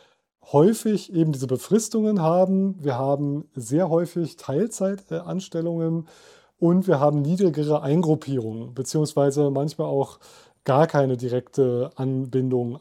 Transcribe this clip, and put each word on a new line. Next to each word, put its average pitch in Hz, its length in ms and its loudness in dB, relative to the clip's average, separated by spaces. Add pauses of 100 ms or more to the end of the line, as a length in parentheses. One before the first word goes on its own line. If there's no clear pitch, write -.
(520)
häufig 202 600 2
eben 160 200 2
diese 131 140 -4
Befristungen 208 760 0
haben. 190 600 2
Wir 139 160 -2
haben 143 560 -2
sehr 143 360 -2
häufig 170 460 -2
Teilzeit-, 196 720 -4
äh, 160 60 -4
Anstellungen 165 920 -4 (500)
und 180 280 4
wir 151 140 2
haben 147 220 4
niedrigere 151 600 0
Eingruppierungen, 139 920 -2
beziehungsweise 143 760 0
manchmal 151 380 -4
auch 139 300 -4 (460)
gar 143 220 4
keine 135 300 2
direkte 123 800 -2
Anbindung 131 840 -2